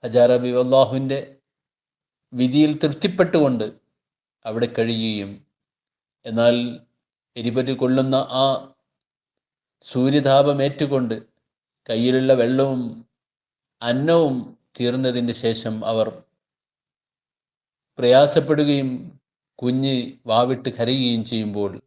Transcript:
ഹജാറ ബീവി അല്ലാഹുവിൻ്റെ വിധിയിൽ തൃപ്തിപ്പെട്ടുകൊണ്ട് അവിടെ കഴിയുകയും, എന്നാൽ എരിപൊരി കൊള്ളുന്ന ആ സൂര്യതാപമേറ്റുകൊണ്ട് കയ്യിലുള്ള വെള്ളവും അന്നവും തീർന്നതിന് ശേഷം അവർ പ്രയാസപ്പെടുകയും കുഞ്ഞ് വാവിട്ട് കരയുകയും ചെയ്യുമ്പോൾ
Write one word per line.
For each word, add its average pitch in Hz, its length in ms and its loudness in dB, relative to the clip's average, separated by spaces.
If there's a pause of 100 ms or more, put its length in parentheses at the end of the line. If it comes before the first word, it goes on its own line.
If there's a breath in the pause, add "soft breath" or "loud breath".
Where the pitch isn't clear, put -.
ഹജാറ 120 320 4
ബീവി 123 240 0
അല്ലാഹുവിൻ്റെ 131 580 2 (1120)
വിധിയിൽ 135 400 2
തൃപ്തിപ്പെട്ടുകൊണ്ട് 151 920 0 (800)
അവിടെ 113 240 -4
കഴിയുകയും, 113 640 -4 (960)
എന്നാൽ 117 300 2 (800)
എരിപൊരി 123 380 -4
കൊള്ളുന്ന 131 420 0 (160)
ആ 131 120 0 (1400)
സൂര്യതാപമേറ്റുകൊണ്ട് 139 1300 2 (720)
കയ്യിലുള്ള 123 460 2
വെള്ളവും 127 480 0 (1000)
അന്നവും 139 540 2 (360)
തീർന്നതിന് 120 600 -2
ശേഷം 113 400 -2 (120)
അവർ 113 220 0 (1900)
പ്രയാസപ്പെടുകയും 143 920 4 (680)
കുഞ്ഞ് 131 380 -2 (300)
വാവിട്ട് 123 440 0
കരയുകയും 120 540 -2
ചെയ്യുമ്പോൾ 104 480 -4 (140)